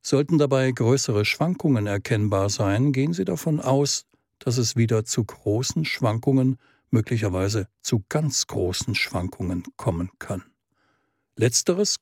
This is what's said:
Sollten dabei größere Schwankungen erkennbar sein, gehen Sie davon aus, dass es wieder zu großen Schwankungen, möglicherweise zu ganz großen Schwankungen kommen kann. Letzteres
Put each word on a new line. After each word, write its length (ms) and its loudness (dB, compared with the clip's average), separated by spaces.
Sollten 340 2
dabei 340 2
größere 540 2
Schwankungen 640 0
erkennbar 640 0
sein, 420 2
gehen 220 0
Sie 100 -2
davon 340 -2
aus, 460 0
dass 200 -2
es 180 0
wieder 300 2
zu 180 -2
großen 640 -2
Schwankungen, 720 2
möglicherweise 800 0
zu 300 -2
ganz 380 -2
großen 460 -4
Schwankungen 680 -4
kommen 400 -4
kann. 240 -8
Letzteres 640 2